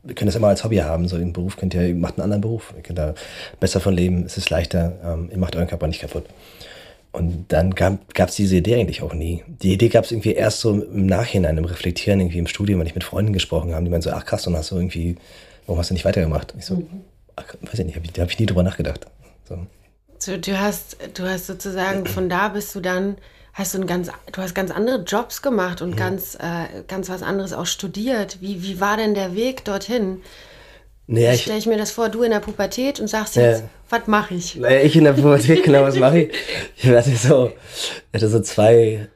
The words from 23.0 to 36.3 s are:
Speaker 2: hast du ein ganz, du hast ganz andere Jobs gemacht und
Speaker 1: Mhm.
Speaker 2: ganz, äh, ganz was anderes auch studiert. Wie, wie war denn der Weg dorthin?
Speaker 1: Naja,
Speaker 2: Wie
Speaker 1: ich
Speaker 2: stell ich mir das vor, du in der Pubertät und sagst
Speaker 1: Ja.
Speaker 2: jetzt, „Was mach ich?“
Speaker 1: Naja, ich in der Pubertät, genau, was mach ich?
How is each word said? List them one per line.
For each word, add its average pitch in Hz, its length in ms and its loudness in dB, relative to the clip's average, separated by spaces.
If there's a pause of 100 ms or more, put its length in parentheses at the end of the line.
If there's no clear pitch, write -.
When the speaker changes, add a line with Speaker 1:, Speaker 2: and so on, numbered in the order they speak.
Speaker 2:
hast 190 220 -8
du 190 40 -2
ein 190 80 -2
ganz, 180 240 -4 (220)
du - 100 -10
hast 175 120 -8
ganz 190 160 -2
andere 233 320 -2
Jobs 214 400 -4
gemacht 185 400 -2
und 180 80 -6
Speaker 1:
Mhm. 104 60 -6
Speaker 2:
ganz, 185 400 -4
äh, 170 500 -8
ganz 185 220 -8
was 185 140 -8
anderes 190 300 -4
auch 170 140 -6
studiert. 202 720 -4
Wie, 185 220 -8
wie 185 180 -8
war 202 160 0
denn 220 180 0
der 190 200 -4
Weg 254 300 -4
dorthin? 196 580 -4 (840)
Speaker 1:
Naja, 117 240 4
Speaker 2:
Wie 123 60 6
Speaker 1:
ich - 60 0
Speaker 2:
stell 214 160 -4
ich 214 80 -4
mir 220 120 2
das 208 120 -4
vor, 226 200 -2
du 226 120 -2
in 233 100 2
der 208 80 2
Pubertät 220 600 -4
und 220 80 -4
sagst 214 280 -4
Speaker 1:
Ja. 123 60 6
Speaker 2:
jetzt, 113 220 4 (240)
„Was 226 180 -2
mach 208 240 2
ich?“ 175 260 -8
Speaker 1:
Naja, 127 240 6
ich 147 160 6
in 160 80 10
der 143 100 8
Pubertät, 143 500 6
genau, 139 180 8
was 135 140 4
mach 131 160 6
ich? 165 180 4 (260)